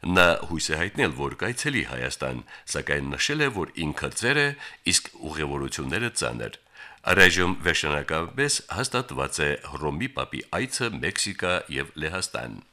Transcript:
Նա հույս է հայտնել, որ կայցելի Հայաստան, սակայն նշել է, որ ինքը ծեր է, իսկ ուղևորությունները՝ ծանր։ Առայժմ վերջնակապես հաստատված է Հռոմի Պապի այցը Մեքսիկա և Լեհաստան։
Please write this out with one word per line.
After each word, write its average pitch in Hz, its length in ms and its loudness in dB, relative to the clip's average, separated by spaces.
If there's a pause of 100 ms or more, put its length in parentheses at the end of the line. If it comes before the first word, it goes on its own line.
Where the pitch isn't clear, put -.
Նա 90 160 10 (160)
հույս 82 260 -4
է 78 80 0
հայտնել, 87 380 0
որ 67 220 -4
կայցելի 123 480 -2
Հայաստան, 62 600 -6 (200)
սակայն 71 460 -2
նշել 143 300 -2
է, 143 120 4
որ 90 240 -4
ինքը 76 360 -2
ծեր 131 260 0
է, 143 100 4 (360)
իսկ - 260 2 (100)
ուղևորությունները՝ 76 920 -2
ծանր։ 60 480 -4 (420)
Առայժմ 90 580 8
վերջնակապես 82 1080 0
հաստատված 90 680 -4
է 73 140 2 (140)
Հռոմի 73 460 -4
Պապի 65 400 -6
այցը 123 440 -2
Մեքսիկա 92 640 -2 (140)
և 71 240 -4
Լեհաստան։ 76 680 -6 (100)